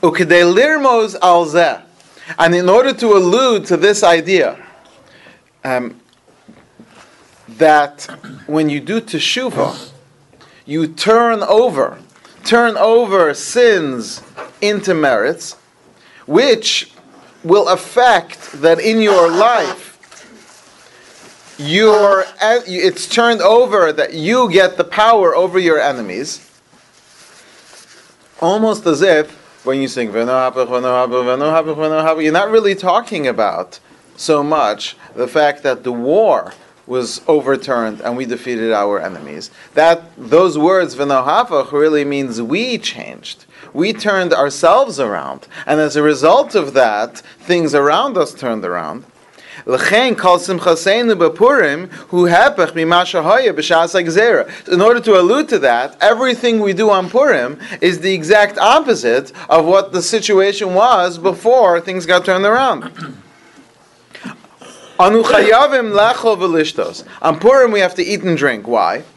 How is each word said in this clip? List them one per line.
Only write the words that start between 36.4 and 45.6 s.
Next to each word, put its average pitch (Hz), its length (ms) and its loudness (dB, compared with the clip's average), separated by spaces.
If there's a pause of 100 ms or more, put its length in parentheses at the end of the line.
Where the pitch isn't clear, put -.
was 123 400 -6
overturned 127 760 -2
and 120 160 -6
we 131 80 -8
defeated 113 460 -6
our 101 280 -2
enemies. 78 520 -12 (240)
That, 165 280 2 (140)
those 151 400 2
words, 165 380 0
"V'no 139 300 -2
hapach," 156 460 -2
really 151 320 0
means 139 380 -6
we 196 380 -4
changed. - 680 -16 (260)
We 185 220 -2
turned 190 400 -2
ourselves 165 640 0
around. 78 480 -6 (200)